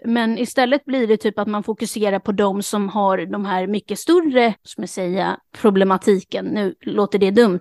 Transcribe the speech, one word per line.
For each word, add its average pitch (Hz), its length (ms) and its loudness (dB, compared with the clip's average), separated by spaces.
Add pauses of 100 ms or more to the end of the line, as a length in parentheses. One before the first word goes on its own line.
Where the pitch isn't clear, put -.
men 226 340 0
istället 254 460 0
blir 254 220 -2
det 214 100 2
typ 208 220 -4
att 180 100 -4
man 208 140 -4
fokuserar 208 560 -4
på 214 140 -4
de 202 300 0
som 202 260 -2
har 196 380 0
de 202 180 -6
här 185 220 -4
mycket 202 320 -6
större, 269 640 2
som - 200 -14
jag 180 60 -8
säger, 180 480 -4 (240)
problematiken. 196 840 2
Nu 202 360 -4
låter 208 380 -2
det 190 120 2
dumt, 202 300 4